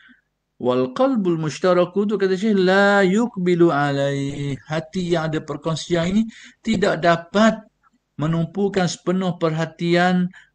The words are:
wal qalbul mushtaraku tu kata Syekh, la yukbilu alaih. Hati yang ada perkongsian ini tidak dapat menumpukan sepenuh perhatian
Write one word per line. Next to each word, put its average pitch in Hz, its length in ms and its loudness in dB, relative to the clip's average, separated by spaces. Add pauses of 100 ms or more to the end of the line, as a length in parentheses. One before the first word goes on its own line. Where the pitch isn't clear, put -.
(600)
wal 127 320 0
qalbul 208 480 0
mushtaraku 180 640 0
tu 208 160 -2
kata 190 160 0
Syekh, 202 240 0
la 202 480 4
yukbilu 180 640 2
alaih. 139 960 -2
Hati 170 480 -4
yang 156 160 -2
ada 156 80 -2
perkongsian 165 720 -4
ini 220 160 2 (320)
tidak 190 400 0
dapat 175 640 2 (560)
menumpukan 165 720 -2
sepenuh 180 480 -4
perhatian 175 920 0 (240)